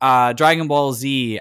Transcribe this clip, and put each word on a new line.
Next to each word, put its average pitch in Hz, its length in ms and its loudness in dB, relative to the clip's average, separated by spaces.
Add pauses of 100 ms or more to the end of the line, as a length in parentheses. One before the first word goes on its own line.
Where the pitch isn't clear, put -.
uh, 127 320 2
Dragon 160 340 0
Ball 143 260 0
Z 123 480 -4